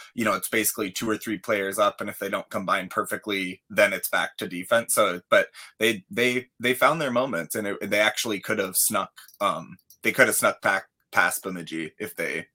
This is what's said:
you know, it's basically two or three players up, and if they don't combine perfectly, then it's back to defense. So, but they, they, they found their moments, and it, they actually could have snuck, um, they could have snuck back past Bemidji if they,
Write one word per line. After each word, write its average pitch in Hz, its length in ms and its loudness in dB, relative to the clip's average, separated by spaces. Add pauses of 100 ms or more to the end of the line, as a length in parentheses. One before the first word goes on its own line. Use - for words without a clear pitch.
(140)
you 117 100 -2
know, 104 100 2
it's 90 140 -4
basically 110 440 0
two 117 180 -2
or 104 60 0
three 107 220 -6
players 98 420 -2
up, 101 200 2
and 101 80 -6
if - 120 -12
they 101 80 -4
don't 98 200 -4
combine 95 400 -2
perfectly, 98 800 -4
then 101 240 4
it's 90 160 -4
back 87 280 -2
to 104 100 -6
defense. 95 480 0
So, 92 260 2 (100)
but 101 180 6 (320)
they, 110 300 2
they, 123 360 0 (140)
they 123 140 2
found 147 260 4
their 139 100 -2
moments, 120 460 -2
and 107 100 -2
it, 101 240 -6
they 104 100 4
actually 107 380 2
could 104 220 -2
have 92 160 -4
snuck, 98 340 0 (300)
um, 87 380 -2 (240)
they 110 100 2
could 123 160 6
have 104 80 0
snuck 104 260 0
back 98 220 0 (260)
past 90 320 2
Bemidji 80 560 -8
if - 160 -8
they, 82 400 -6